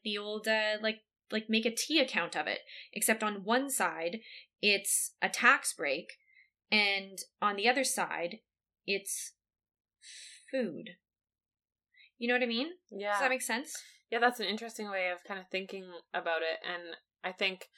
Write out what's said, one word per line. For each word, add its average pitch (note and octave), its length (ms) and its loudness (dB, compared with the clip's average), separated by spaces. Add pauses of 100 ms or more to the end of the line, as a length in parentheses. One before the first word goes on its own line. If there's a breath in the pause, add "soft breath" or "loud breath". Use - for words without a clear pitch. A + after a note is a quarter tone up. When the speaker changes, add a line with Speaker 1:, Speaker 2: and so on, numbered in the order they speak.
Speaker 1:
the G#3 140 -2
old, G#3+ 300 -4
uh, G#3+ 340 2
like, A3 180 0 (320)
like, A3 180 -2
make A3+ 160 4
a A3+ 100 2
tea D4+ 240 2
account F#3 360 2
of D3+ 100 0
it, - 140 -2 (340 loud breath)
except A3 300 2
on G3+ 200 -2
one B3+ 260 2
side, F3 500 -2 (420 loud breath)
it's - 640 2
a F#3+ 60 2
tax - 440 4
break, D#3 400 -2 (580 soft breath)
and G3 460 2 (240)
on G3+ 140 2
the G3+ 120 2
other B3+ 160 4
side, F3 540 -2 (480)
it's - 480 -4 (1160 loud breath)
food. G3+ 400 -4 (1300 soft breath)
You A#3 100 -4
know B3 80 4
what B3 80 4
I B3 40 0
mean? A#3+ 220 0 (220)
Speaker 2:
Yeah. G#3 220 -2
Speaker 1:
Does G3+ 80 2
that B3+ 80 2
make B3+ 120 0
sense? A#3+ 340 -4 (340 loud breath)
Speaker 2:
Yeah, A3+ 100 0
that's A#3+ 200 4
an G#3 60 -2
interesting A3 440 -4
way F#3 200 0
of F3+ 140 -6
kind G3 160 -8
of F#3 100 -16
thinking F#3+ 360 -6 (280)
about E3+ 280 0
it. D#3+ 220 0
And E3+ 320 -8 (280)
I F#3 80 -4
think F#3 460 -2